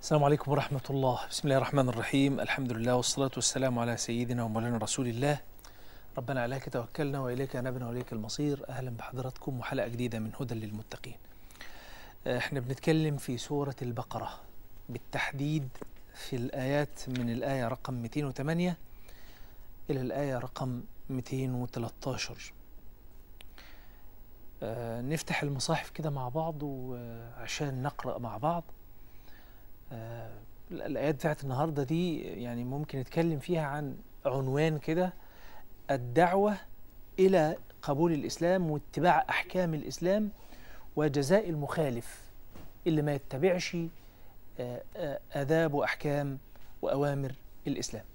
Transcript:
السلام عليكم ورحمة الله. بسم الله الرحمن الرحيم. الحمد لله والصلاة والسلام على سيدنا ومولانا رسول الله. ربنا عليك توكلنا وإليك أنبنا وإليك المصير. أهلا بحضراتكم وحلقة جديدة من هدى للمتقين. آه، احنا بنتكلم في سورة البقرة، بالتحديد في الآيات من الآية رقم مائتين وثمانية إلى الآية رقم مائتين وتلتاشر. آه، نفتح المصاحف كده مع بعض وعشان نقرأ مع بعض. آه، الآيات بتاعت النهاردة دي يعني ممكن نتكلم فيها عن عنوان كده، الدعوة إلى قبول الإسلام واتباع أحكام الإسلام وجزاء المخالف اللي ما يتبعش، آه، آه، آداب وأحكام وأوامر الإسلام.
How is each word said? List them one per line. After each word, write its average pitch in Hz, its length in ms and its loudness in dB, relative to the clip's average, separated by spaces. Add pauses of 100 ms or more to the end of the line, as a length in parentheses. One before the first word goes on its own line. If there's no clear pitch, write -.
السلام 151 220 6
عليكم 143 280 6
ورحمة 139 380 2
الله. 135 300 4 (100)
بسم - 180 -2
الله 135 100 8
الرحمن 131 320 4
الرحيم. 139 500 4
الحمد 127 320 0
لله 117 240 2
والصلاة 131 400 2
والسلام 127 440 2
على 117 180 2
سيدنا 120 460 0
ومولانا 113 340 2
رسول 113 300 2
الله. 135 320 2 (800)
ربنا 135 240 0
عليك 135 280 -2
توكلنا 139 500 -2
وإليك 131 360 -2
أنبنا 127 320 -2
وإليك 123 260 -4
المصير. 139 560 0
أهلا 127 280 -4
بحضراتكم 127 640 -6
وحلقة 120 280 0
جديدة 117 320 -2
من 110 200 -4
هدى 123 160 -2
للمتقين. 107 600 -8 (1120)
آه، 123 100 2
احنا 139 220 0
بنتكلم 147 580 2
في 127 200 -2
سورة 143 440 -2
البقرة، 117 480 -4 (600)
بالتحديد 135 800 -2 (440)
في - 220 -6
الآيات 135 720 0
من 123 200 2
الآية 127 380 0
رقم 127 260 -2
مائتين 123 320 -2
وثمانية 165 520 0 (1120)
إلى 135 120 2
الآية 135 360 0
رقم 123 440 -2 (280)
مائتين 131 440 0
وتلتاشر. - 1000 -4 (2000)
آه، 117 380 -4
نفتح 151 420 0
المصاحف 143 460 0
كده 156 200 -2
مع 131 200 -2
بعض 160 340 0
وعشان 127 1200 -4
نقرأ - 340 -2
مع 110 200 -4
بعض. 165 260 0 (1300)
آه، 113 400 -8 (400)
الآيات 143 440 0
بتاعت 147 280 0
النهاردة 143 400 2
دي 160 380 2
يعني 120 420 -4
ممكن 139 360 -2
نتكلم 165 400 2
فيها 165 220 0
عن 147 360 -2 (280)
عنوان 139 520 4
كده، 175 360 2 (800)
الدعوة 175 680 6 (600)
إلى 185 380 8 (240)
قبول 160 320 4
الإسلام 170 580 4
واتباع 151 580 6
أحكام 180 440 2
الإسلام 190 580 2 (640)
وجزاء 151 540 6
المخالف 143 720 0 (640)
اللي 156 140 4
ما 147 120 2
يتبعش، 170 640 2 (840)
آه، 123 220 -4 (160)
آه، 151 220 -4 (140)
آداب 147 400 6
وأحكام 143 640 2 (440)
وأوامر 139 540 2 (320)
الإسلام. 120 480 -2